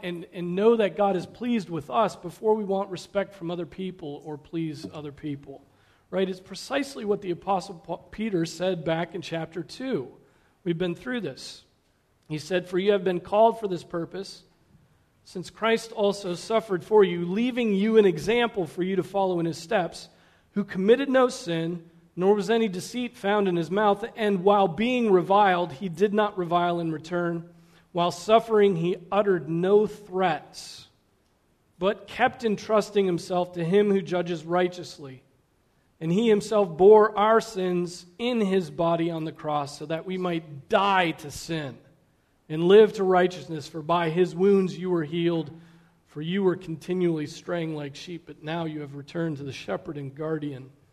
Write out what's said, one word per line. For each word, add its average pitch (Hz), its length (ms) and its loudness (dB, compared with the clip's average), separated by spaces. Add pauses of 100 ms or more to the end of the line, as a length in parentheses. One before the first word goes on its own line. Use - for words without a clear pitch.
and, 175 300 -8
and 175 220 -6
know 220 220 4
that 190 200 0
God 196 200 2
is 170 100 -4
pleased 226 420 -4
with 160 220 -8
us 220 240 0
before 214 400 -2
we 214 100 -2
want 196 260 -4
respect 196 440 -6
from 165 160 -10
other 175 160 -6
people 175 580 -12
or 151 140 -12
please 160 540 -8
other 151 200 -12
people. 139 500 -12 (480)
Right? 185 180 -2
It's 185 120 -10
precisely 269 640 -8
what 202 180 -2
the 190 100 -4
Apostle 185 420 -4
Pa-, 165 220 -10
Peter 190 500 -4
said 175 380 -4
back 170 300 -4
in 180 80 -8
chapter 165 400 -8
two. 220 460 -6 (540)
We've 170 160 -2
been 180 160 -2
through 247 280 -6
this. - 420 -12 (640)
He 151 100 -6
said, 180 300 -4
"For 180 100 -2
you 202 140 4
have 196 100 0
been 180 180 -2
called 220 380 2
for 214 80 -6
this 180 160 -6
purpose, 180 600 -10 (800)
since - 260 -12
Christ 226 420 -2
also 202 420 0
suffered 214 500 -2
for 214 200 8
you, 175 200 0
leaving 226 500 0
you 220 240 4
an 208 80 8
example 196 600 0
for 175 160 -8
you 190 140 -2
to 180 80 2
follow 185 340 -2
in 165 80 -2
his 160 120 -6
steps, - 500 -4 (440)
who 202 120 -2
committed 226 440 2
no 254 200 4
sin, 170 560 -6 (320)
nor 190 180 4
was 196 160 0
any 226 160 2
deceit 233 500 -6
found 202 300 0
in 180 80 2
his 165 160 -2
mouth, 202 340 2 (120)
and 208 260 0
while 202 240 6
being 226 460 0
reviled, 180 600 4
he 190 160 -8
did 185 240 2
not 208 240 0
revile 175 440 0
in 165 100 -2
return. 170 580 -4 (440)
While 175 180 0
suffering, 214 640 4
he 170 220 0 (160)
uttered 196 360 2
no 190 380 4
threats, - 1040 -4 (920)
but 190 300 -2
kept 240 340 0
entrusting 208 640 2
himself 180 460 -2
to 175 120 -6
him 202 260 4
who 196 120 2
judges 170 420 -4
righteously. 170 800 -4 (800)
And 165 100 -2
he 220 180 2
himself 208 500 2
bore 208 380 8
our 220 240 4
sins 180 680 -4 (120)
in 240 220 -2
his 190 300 0
body 170 400 0
on 160 140 -6
the 160 80 -8
cross, 147 460 -6
so 151 80 -12
that 160 200 -6
we 185 120 -6
might 165 500 -6
die 190 440 2
to 151 180 -14
sin 143 460 -8 (720)
and 160 160 -2
live 208 300 8
to 196 100 -2
righteousness, 180 640 0
for 165 120 -12
by 170 300 0
his 165 240 0
wounds 190 420 4
you 180 140 -6
were 165 140 0
healed, 165 460 -2 (560)
for - 140 -14
you 180 220 -2
were 180 140 2
continually 165 680 -2
straying 160 500 -8
like 143 180 -10
sheep, 170 320 -14
but 151 160 -20
now 165 220 -6
you 156 160 -8
have 143 160 -12
returned 156 400 -6
to 143 80 -12
the 135 80 -8
shepherd 180 440 -8
and 135 180 -10
guardian 147 560 -6 (220)